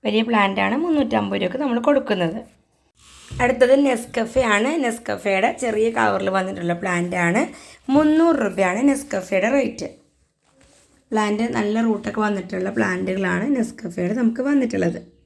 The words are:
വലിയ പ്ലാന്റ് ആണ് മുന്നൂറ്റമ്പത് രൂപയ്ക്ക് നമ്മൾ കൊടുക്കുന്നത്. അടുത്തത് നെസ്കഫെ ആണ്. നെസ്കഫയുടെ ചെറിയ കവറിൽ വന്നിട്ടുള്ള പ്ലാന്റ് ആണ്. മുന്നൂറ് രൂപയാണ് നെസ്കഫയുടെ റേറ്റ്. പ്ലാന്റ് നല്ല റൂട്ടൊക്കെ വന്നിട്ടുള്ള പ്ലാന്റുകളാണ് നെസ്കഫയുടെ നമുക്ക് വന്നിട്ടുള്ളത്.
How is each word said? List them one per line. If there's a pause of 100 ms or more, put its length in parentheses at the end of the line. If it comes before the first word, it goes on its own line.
വലിയ
പ്ലാന്റ്
ആണ് (100)
മുന്നൂറ്റമ്പത്
രൂപയ്ക്ക്
നമ്മൾ (100)
കൊടുക്കുന്നത്. (1040)
അടുത്തത് (140)
നെസ്കഫെ (120)
ആണ്. (140)
നെസ്കഫയുടെ (140)
ചെറിയ
കവറിൽ
വന്നിട്ടുള്ള
പ്ലാന്റ്
ആണ്. (540)
മുന്നൂറ്
രൂപയാണ് (100)
നെസ്കഫയുടെ
റേറ്റ്. (1200)
പ്ലാന്റ് (120)
നല്ല
റൂട്ടൊക്കെ
വന്നിട്ടുള്ള
പ്ലാന്റുകളാണ് (120)
നെസ്കഫയുടെ
നമുക്ക്
വന്നിട്ടുള്ളത്. (280)